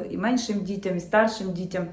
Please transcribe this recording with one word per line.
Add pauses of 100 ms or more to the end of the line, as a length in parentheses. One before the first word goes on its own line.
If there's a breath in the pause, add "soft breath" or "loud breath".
і
меншим
дітям,
і
старшим
дітям.